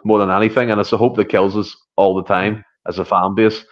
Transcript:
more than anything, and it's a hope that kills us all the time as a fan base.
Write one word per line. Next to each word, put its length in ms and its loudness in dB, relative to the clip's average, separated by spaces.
more 140 2
than 120 0
anything, 400 0
and 100 0
it's 120 -2
a 40 0
hope 200 0
that 120 0
kills 280 0
us 180 -6
all 180 4
the 100 -4
time 400 -2
as 120 -8
a 60 -2
fan 300 0
base. 380 0